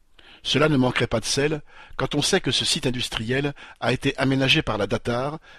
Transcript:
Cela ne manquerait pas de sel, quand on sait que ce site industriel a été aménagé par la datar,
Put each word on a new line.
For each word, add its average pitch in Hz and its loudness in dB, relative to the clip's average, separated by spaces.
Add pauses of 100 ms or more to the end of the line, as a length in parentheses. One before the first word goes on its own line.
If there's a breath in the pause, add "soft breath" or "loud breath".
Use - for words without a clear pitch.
(440 loud breath)
Cela 147 4
ne 156 2
manquerait 127 2
pas 117 0
de - -8
sel, 147 0 (340 loud breath)
quand 135 -4
on 147 2
sait 175 2
que 143 0
ce - 0
site - 0
industriel 123 -2 (260 loud breath)
a 120 0
été 135 0
aménagé 135 2
par 110 -4
la 101 0
datar, 123 -2 (200 loud breath)